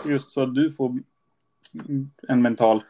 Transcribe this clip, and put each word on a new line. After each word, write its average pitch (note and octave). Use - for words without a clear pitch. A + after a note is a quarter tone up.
just C#3+
så C#3
att B2+
du D3+
får C3+
en B2+
mental A2+